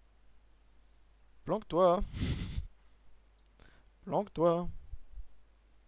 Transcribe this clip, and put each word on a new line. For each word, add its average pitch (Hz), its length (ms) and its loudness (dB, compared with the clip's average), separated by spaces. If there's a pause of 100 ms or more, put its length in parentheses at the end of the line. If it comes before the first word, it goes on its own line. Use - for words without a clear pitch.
(1400)
Planque-toi. 180 640 4
<laughs> - 2000 -8
Planque-toi. 175 640 2 (1200)